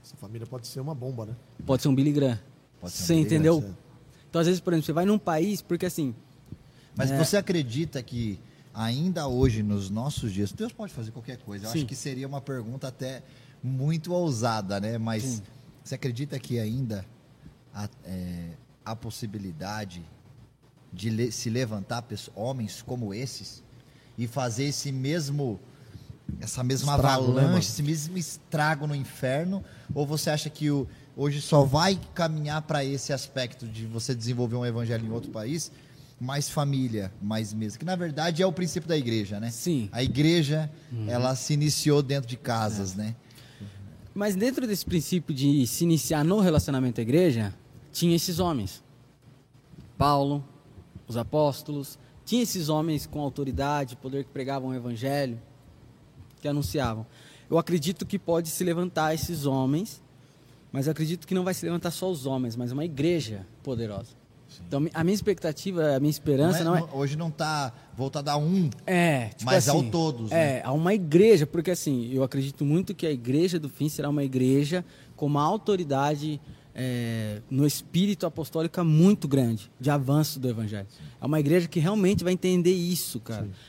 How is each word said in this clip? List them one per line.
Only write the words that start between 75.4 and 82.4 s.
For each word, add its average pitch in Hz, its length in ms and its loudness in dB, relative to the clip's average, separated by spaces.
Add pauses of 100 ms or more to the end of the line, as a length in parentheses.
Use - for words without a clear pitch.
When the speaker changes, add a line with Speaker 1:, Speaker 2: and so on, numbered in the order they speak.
Speaker 2:
autoridade, 151 960 0 (380)
é, 117 720 -4
no 135 160 4
espírito 185 600 0
apostólico 160 580 -2
muito 165 440 6
grande, 123 520 0
de 127 100 0
avanço 147 500 2
do 127 100 -2
evangelho. 107 400 -6
Speaker 3:
Sim. - 140 -20 (180)
Speaker 2:
É 120 40 -8
uma 151 140 0
igreja 165 280 2
que - 120 -2
realmente 190 440 2
vai 180 100 2
entender 180 400 4